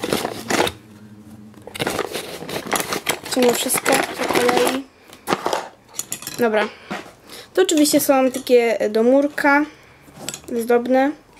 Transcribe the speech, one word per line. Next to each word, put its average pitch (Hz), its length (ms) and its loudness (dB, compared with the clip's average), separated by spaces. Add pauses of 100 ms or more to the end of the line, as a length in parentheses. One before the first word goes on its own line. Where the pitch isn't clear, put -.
(3250)
Wyciągnę 247 300 2
wszystko - 380 0 (260)
po - 160 -4
kolei. 247 500 0 (1500)
Dobra. 214 300 0 (840)
To 370 80 4
oczywiście 302 380 4
są 262 300 4
takie 240 600 2
do 220 120 2
murka 285 600 4 (1000)
zdobne, 240 500 2 (280)